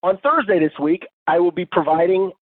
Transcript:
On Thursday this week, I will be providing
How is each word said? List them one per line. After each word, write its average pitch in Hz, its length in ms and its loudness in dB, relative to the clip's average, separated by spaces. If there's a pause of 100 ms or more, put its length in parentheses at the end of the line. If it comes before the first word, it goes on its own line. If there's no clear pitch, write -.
On 190 180 0
Thursday 214 400 0
this 156 200 0
week, 156 260 -2 (220)
I 165 120 2
will 175 120 2
be 180 140 -6
providing 170 640 0 (100)